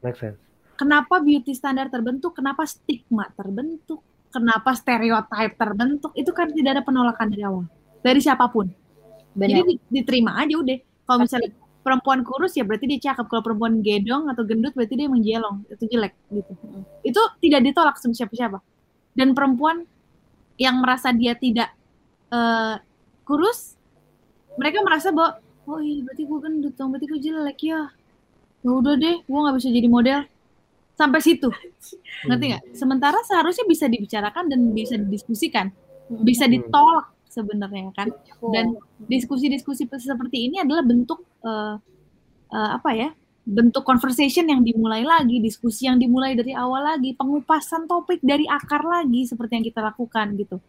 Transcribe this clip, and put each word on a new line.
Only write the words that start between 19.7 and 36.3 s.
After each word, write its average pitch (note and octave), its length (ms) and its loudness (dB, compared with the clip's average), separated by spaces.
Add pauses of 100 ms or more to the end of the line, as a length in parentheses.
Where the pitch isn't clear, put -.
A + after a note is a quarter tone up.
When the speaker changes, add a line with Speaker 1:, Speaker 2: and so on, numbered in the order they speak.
Speaker 2:
yang B3+ 240 2
merasa B3+ 320 2
dia A#3 240 2
tidak, A#3+ 320 0 (640)
eh, A3+ 400 0 (480)
kurus, E4 560 -2 (800)
mereka D#4 240 -2
merasa E4+ 320 0
bahwa, D#4+ 240 0 (280)
"Oh D4+ 120 -8
iya, D4 240 -6
berarti C4 240 -10
gue D4 160 -6
gendut D4+ 320 -6
dong, C4+ 160 -6
berarti C4+ 160 -6
gue D4+ 160 -6
jelek D4+ 400 -6
ya. D#4+ 180 -2 (840)
Ya B3 80 2
udah C4 280 2
deh, E4 240 2
gue C4+ 160 -4
nggak D4 200 2
bisa B3+ 120 -2
jadi A#3+ 160 4
model." A#3+ 320 4 (760)
Sampai D4+ 240 4
situ. C#4+ 320 4 (720)
Ngerti D3 240 0
Speaker 1:
Hmm. B3+ 80 0
Speaker 2:
nggak? - 160 -10
Sementara C4+ 560 2
seharusnya F4+ 400 2
bisa D#4+ 240 2
dibicarakan G#3+ 560 -4
dan B3 240 2
bisa A3 240 -4
didiskusikan. G#3 800 -4 (320)
Speaker 3:
Hmm. A3 160 -6
Speaker 2:
Bisa B3 240 4